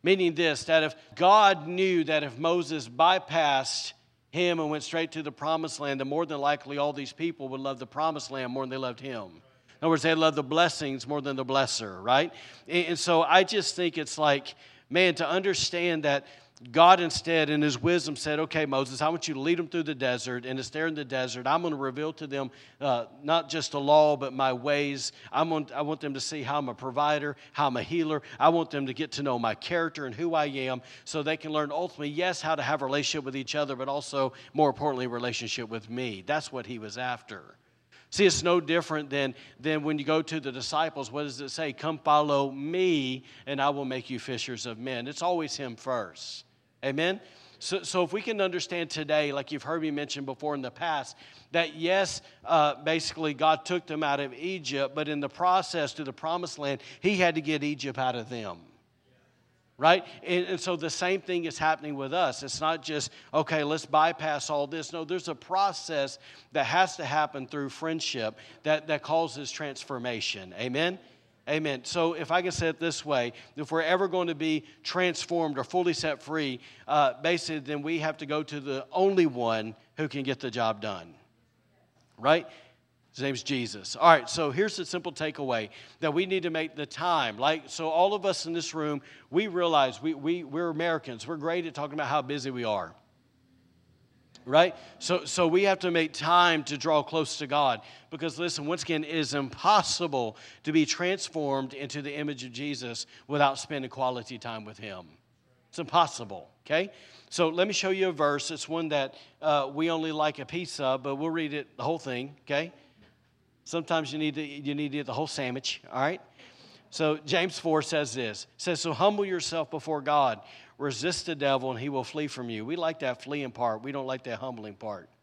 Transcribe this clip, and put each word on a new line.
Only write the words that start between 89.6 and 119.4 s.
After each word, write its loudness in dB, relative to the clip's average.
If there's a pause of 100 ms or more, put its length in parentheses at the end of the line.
we, 0
we, -2
we're -4
Americans. -2
We're -6
great -2
at -8
talking -6
about -4
how 2
busy -4
we -6
are. -2 (1500)
Right? 6 (240)
So, 0
so 2
we 4
have 4
to 0
make 2
time 4
to -6
draw 4
close -2
to -8
God. 2 (300)
Because -6
listen, -4
once -4
again, -2
it -10
is -2
impossible 0 (260)
to -4
be 4
transformed -2
into -8
the -10
image -6
of -14
Jesus -8 (200)
without 4
spending -6
quality -4
time -10
with -16
him. -12 (640)
It's -8
impossible, 0 (160)
okay? 0 (360)
So 2
let 2
me -4
show 0
you 2
a -6
verse. 0
It's -10
one -2
that, 0 (280)
uh, 2
we 0
only -2
like 0
a -10
piece -8
of, 2
but -4
we'll -2
read -2
it, -8
the -8
whole 0
thing, -6
okay? -2 (920)
Sometimes -2
you -4
need -2
to, -6
you -6
need -4
to -4
get -6
the -6
whole -2
sandwich, -6 (100)
all -2
right? 0 (720)
So 0 (100)
James 0
four 2
says -2
this. -6
It -18
says, -2
"So -2
humble 2
yourself -4